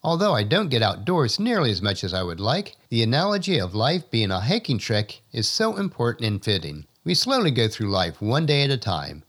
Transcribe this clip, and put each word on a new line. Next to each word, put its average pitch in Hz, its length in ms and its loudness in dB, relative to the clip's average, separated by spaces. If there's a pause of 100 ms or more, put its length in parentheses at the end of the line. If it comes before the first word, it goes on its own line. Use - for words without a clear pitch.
Although 170 280 2
I 107 100 2
don't 170 240 2
get 120 140 2
outdoors 113 580 0
nearly 208 300 2
as 92 100 -2
much 101 240 -2
as 90 80 -4
I 92 100 -2
would 85 160 -6
like, 131 380 -2 (140)
the 113 120 2
analogy 175 560 2
of 90 160 -4
life 143 360 0
being 110 200 2
a 95 80 0
hiking 143 380 0
trek 107 460 -2 (100)
is 110 160 -4
so 220 300 0
important 120 500 -2
and 101 160 -2
fitting. 76 400 -4 (200)
We 180 100 0
slowly 240 360 2
go 117 180 2
through 107 200 -4
life 92 320 0
one 127 240 0
day 143 200 4
at 139 60 0
a 135 60 2
time. 76 520 -6